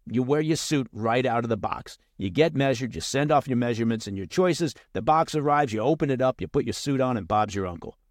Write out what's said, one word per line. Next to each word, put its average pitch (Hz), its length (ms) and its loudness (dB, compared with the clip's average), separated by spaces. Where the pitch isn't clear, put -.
you 117 180 0
wear 147 200 2
your 156 140 0
suit 143 360 0
right 113 320 0
out 117 200 0
of 117 40 -4
the 113 80 2
box. - 400 -6
You 98 100 -2
get 156 260 2
measured, 135 400 0
you 80 60 -8
send 147 320 0
off 143 160 2
your 127 80 0
measurements 113 500 0
and 98 120 -8
your 95 80 -8
choices. 170 480 0
The 160 80 -4
box 156 340 2
arrives, 143 380 2
you 107 80 -2
open 151 300 2
it 127 100 0
up, 131 220 0
you - 40 -6
put 131 200 -2
your 113 80 -2
suit 139 260 -2
on, 127 160 0
and 92 100 -6
Bob's 107 280 0
your 95 120 -2
uncle. 87 300 -10